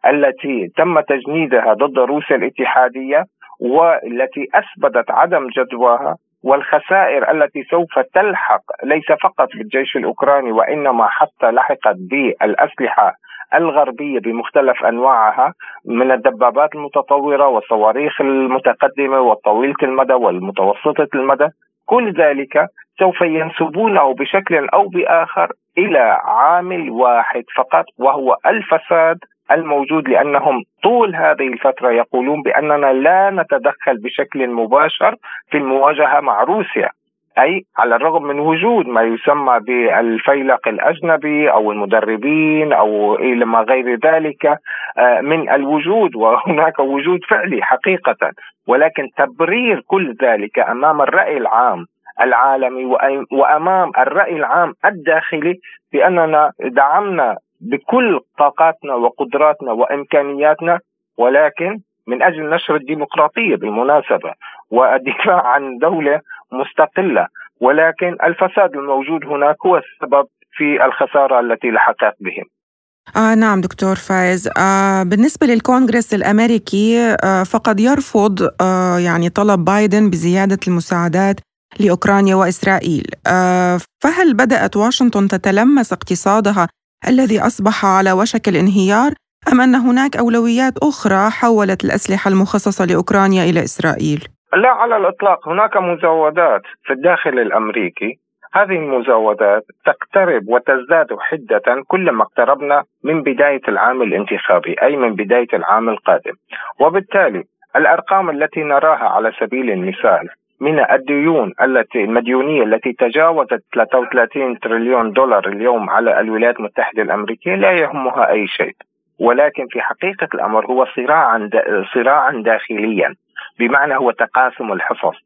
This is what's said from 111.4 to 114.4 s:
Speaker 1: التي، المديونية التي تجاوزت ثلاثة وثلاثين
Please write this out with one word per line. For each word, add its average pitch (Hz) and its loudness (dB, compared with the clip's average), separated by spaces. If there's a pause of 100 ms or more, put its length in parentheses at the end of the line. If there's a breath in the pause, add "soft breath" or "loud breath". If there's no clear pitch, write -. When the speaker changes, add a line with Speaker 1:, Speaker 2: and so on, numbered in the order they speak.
Speaker 1:
التي، 127 0
المديونية 123 0
التي 110 -2
تجاوزت 135 0 (100)
ثلاثة 127 2
وثلاثين 123 -2